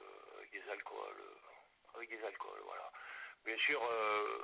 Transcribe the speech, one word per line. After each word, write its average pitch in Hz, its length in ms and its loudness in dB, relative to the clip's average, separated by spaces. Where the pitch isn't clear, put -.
avec - 120 -14
des 101 200 -8
alcools, - 500 -4
euh, - 760 -18
avec 117 140 -8
des 110 140 -6
alcools, - 400 -4
voilà. - 260 -6
Bien 110 140 2
sûr, 143 240 6
euh, 107 600 6